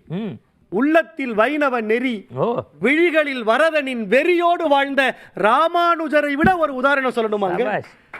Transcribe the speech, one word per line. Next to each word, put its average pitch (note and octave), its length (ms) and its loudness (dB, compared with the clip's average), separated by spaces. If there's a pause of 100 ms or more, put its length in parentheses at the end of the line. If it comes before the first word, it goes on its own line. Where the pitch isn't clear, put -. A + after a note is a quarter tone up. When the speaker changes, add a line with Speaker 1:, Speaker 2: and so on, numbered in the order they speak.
Speaker 1:
ம். F#3 260 -8 (340)
Speaker 2:
உள்ளத்தில் C#4 680 0
வைணவ B3+ 460 0
நெறி, A3+ 540 -2
Speaker 1:
ஓ. G3+ 280 -2 (180)
Speaker 2:
விழிகளில் C#4+ 680 0
வரதனின் C4 600 0
வெறியோடு E4+ 600 2
வாழ்ந்த C#4 480 0 (200)
ராமானுஜரை D4+ 960 2
விட E4+ 240 2
ஒரு D4+ 180 -2
உதாரணம் C4 380 0
சொல்லணுமாங்க? G#3 460 -2
Speaker 1:
சபாஷ். G#3 340 -4 (280)